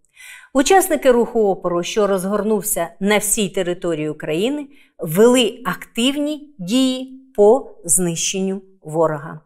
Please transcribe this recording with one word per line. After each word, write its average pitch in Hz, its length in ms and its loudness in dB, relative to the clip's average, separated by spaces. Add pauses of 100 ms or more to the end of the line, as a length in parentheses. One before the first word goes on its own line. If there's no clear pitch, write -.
(540)
Учасники 285 560 4
руху 233 300 2
опору, 180 420 0
що 202 240 0
розгорнувся 196 840 -2 (120)
на 202 180 2
всій 202 300 -2
території 175 600 -4
України, 175 580 -4 (320)
вели 214 680 2
активні 285 920 -6
дії 254 800 -4
по 214 340 4 (140)
знищенню 190 760 -2 (200)
ворога. 156 640 -2